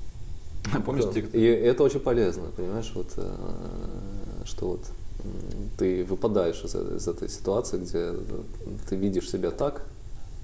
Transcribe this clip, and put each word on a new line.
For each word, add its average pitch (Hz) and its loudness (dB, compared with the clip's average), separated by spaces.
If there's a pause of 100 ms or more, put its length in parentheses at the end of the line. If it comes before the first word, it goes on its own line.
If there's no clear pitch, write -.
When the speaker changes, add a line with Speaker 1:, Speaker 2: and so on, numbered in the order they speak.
(640)
Speaker 1:
<laughs> - 2
Помнишь, 131 2
Speaker 2:
Да. 98 0
Speaker 1:
тик- 107 0
Speaker 2:
И 117 6
это 117 8
очень 135 4
полезно, 95 4 (120)
понимаешь, 101 -2
вот, - -2
э, - -2 (1120)
что - -2
вот, - -2 (440)
м, 98 -6 (460)
ты 92 4
выпадаешь 95 2
из, - -4
из - -2
этой - -2
ситуации, 104 0
где 87 -2 (720)
ты 98 0
видишь 95 2
себя 92 0
так, - -2 (600)